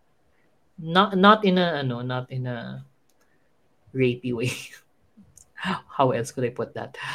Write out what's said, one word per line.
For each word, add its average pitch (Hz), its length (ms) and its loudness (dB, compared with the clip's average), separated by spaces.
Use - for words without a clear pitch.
Not, 185 340 2
not 208 300 6
in 185 160 4
a, 165 240 0
ano, 120 180 -2
not 127 300 -6
in 127 160 -6
a 127 340 -8
rapey 123 400 0
way. 123 180 -2
<laughs> - 1120 -16
How 135 180 2
else 120 220 -2
could 127 160 -2
I - 20 -4
put - 240 -8
that? - 240 -10